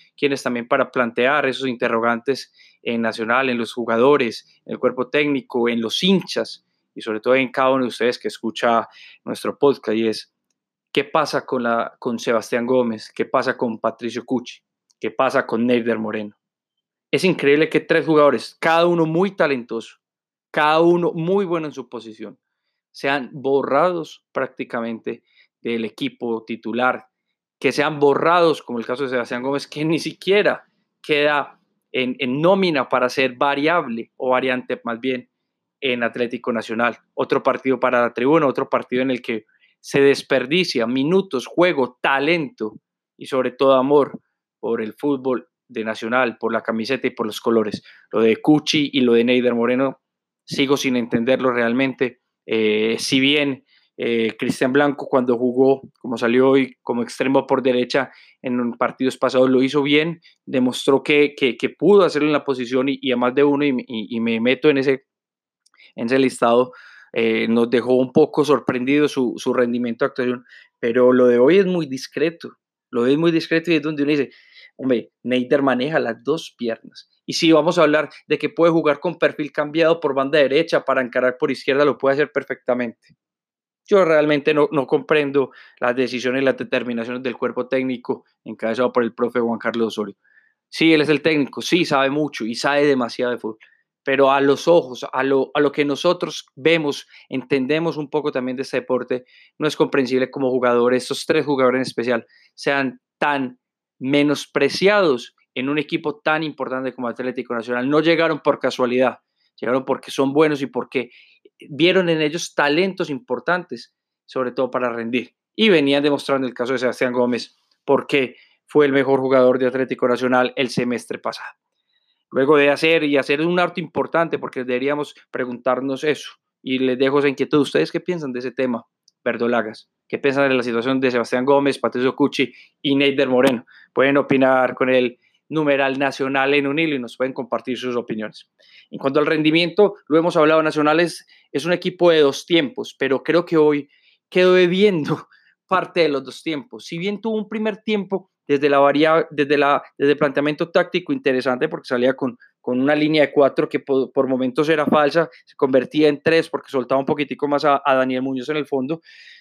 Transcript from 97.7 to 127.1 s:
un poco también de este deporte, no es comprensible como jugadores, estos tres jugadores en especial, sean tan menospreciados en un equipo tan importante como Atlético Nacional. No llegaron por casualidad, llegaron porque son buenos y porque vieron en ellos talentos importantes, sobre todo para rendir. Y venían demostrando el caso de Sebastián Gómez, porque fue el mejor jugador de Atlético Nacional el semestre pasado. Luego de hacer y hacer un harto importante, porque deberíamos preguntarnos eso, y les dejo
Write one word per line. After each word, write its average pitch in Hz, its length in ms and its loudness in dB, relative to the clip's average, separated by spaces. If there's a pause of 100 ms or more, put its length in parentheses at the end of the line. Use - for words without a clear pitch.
un 147 140 -8
poco 147 220 -4
también 127 240 -6
de 135 60 -8
este 131 160 -6
deporte, 123 460 -4 (340)
no 151 100 -2
es - 80 -4
comprensible 131 520 0
como 135 220 -2
jugadores, 123 540 2
estos - 200 -8
tres 156 220 0
jugadores 131 320 2
en 131 40 -2
especial, 120 440 -4 (280)
sean 139 460 -4 (180)
tan 139 420 -2 (400)
menospreciados 143 1400 0 (180)
en 127 140 -4
un 147 100 0
equipo 151 400 -6
tan 156 240 -2
importante 131 520 -8
como 123 140 -6
Atlético 123 460 -8
Nacional. 123 360 -4
No 151 100 4
llegaron 160 400 2
por 143 180 0
casualidad, 123 600 0 (420)
llegaron 127 240 -2
porque - 260 -4
son 139 220 -2
buenos 147 300 2
y 135 40 -4
porque 120 440 -6 (580)
vieron 170 400 2
en 160 140 0
ellos 156 320 -4
talentos 165 560 0
importantes, 127 840 -6 (300)
sobre 127 280 -6
todo 127 180 -2
para 127 180 -2
rendir. 117 460 -6 (200)
Y 220 140 2
venían 143 340 4
demostrando 143 440 0
el 123 80 -8
caso 127 180 -4
de 127 60 -2
Sebastián 123 340 -2
Gómez, 123 420 -2 (300)
porque 135 520 0 (280)
fue 147 220 4
el 135 60 0
mejor 135 280 2
jugador 127 380 4
de 127 80 0
Atlético 127 420 -2
Nacional 123 480 0
el 131 140 -2
semestre 120 480 -4
pasado. - 320 -10 (800)
Luego 139 260 4
de 143 140 4
hacer 160 340 2
y 143 140 2
hacer 143 240 0
un 175 180 0
harto 175 180 -2
importante, 160 600 -4
porque 131 260 -8
deberíamos 139 500 -4 (160)
preguntarnos 127 720 -4
eso, 151 280 -4 (320)
y 131 160 -4
les 127 200 0
dejo 135 200 2